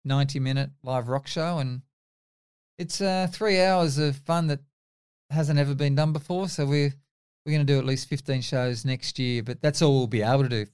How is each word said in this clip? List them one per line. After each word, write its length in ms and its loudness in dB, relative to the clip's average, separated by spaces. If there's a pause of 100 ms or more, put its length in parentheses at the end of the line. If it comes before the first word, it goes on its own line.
ninety-minute 680 -2 (120)
live 240 -4
rock 200 -4
show, 320 -4
and 240 -6 (960)
it's, 220 -8
uh, 300 0
three 300 2
hours 380 4
of 180 2
fun 300 0
that 120 -2 (720)
hasn't 300 2
ever 160 2
been 200 2
done 180 2
before. 360 -4
So 160 -2
we're, 280 2 (520)
we're 80 -4
gonna 100 2
do 160 4
at 60 -4
least 240 -4
fifteen 320 -4
shows 440 -2
next 320 -6
year, 240 -2
but 200 -8
that's 200 2
all 160 6
we'll 100 2
be 140 0
able 220 4
to 60 0
do, 240 -2